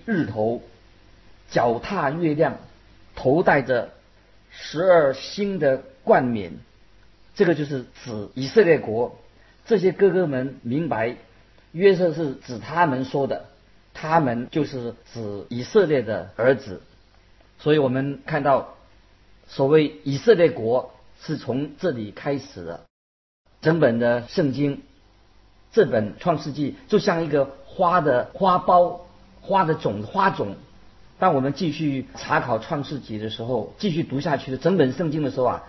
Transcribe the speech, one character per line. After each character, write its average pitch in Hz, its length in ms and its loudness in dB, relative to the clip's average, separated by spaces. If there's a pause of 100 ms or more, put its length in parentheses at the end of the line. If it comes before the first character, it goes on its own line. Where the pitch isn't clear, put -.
日 185 180 0
头， 110 380 -4 (880)
脚 117 280 0
踏 165 300 -4
月 160 240 -2
亮， 139 240 0 (580)
头 147 280 2
戴 160 180 4
着 117 300 -2 (600)
十 - 400 -8
二 156 220 6
星 196 460 -6
的 135 240 2 (200)
冠 175 220 4
冕。 110 280 -4 (840)
这 208 100 2
个 170 100 4
就 147 120 -4
是 139 180 -6 (180)
指 107 300 -10
以 131 140 -6
色 208 160 4
列 165 160 6
国。 113 400 -4 (480)
这 226 120 2
些 180 140 2
哥 196 180 4
哥 180 160 0
们 135 340 -4
明 135 300 -4
白 117 260 -2 (560)
约 190 240 4
瑟 175 160 2
是 147 220 -4
指 120 240 -12
他 151 260 0
们 131 220 -2
说 139 200 -2
的， 110 200 -6 (480)
他 160 260 0
们 120 300 -2
就 151 160 -2
是 120 280 -10 (160)
指 101 380 -10
以 120 140 -8
色 190 240 2
列 147 160 0
的 101 340 -6
儿 127 180 4
子。 95 280 -12 (760)
所 151 140 0
以 156 60 4
我 139 100 2
们 135 380 -4
看 151 160 -4
到 135 320 0 (720)
所 - 200 -2
谓 151 380 2
以 139 140 -4
色 226 160 6
列 165 160 4
国 113 420 -2 (300)
是 151 160 -6
从 139 400 -6
这 185 140 -2
里 107 180 -8
开 143 280 -6
始 - 240 -14
的。 82 200 -12 (800)
整 160 180 2
本 117 180 4
的 120 300 0
圣 151 240 0
经， 139 300 -4 (880)
这 196 140 4
本 110 340 -2
创 170 180 -2
世 147 140 -10
纪 143 240 -6 (100)
就 214 120 2
像 170 260 0
一 156 60 -6
个 139 200 2 (140)
花 180 380 2
的 127 320 2
花 180 240 2
苞， 180 420 4 (400)
花 190 240 2
的 160 100 0
种， 107 280 -4
花 190 260 0
种。 104 280 -4 (640)
当 185 160 4
我 135 60 2
们 139 140 -2
继 160 180 -2
续 143 340 -4 (120)
查 147 200 -2
考 123 200 -2
创 143 260 -6
世 143 160 -10
纪 110 160 -10
的 110 140 -6
时 110 120 -10
候， 120 360 -4
继 208 100 -2
续 160 140 0
读 135 180 -4
下 147 160 0
去 - 140 -6
的 131 80 -6
整 180 180 2
本 131 160 4
圣 165 180 -2
经 156 120 -2
的 135 80 0
时 131 100 -4
候 127 60 2
啊， 92 220 -2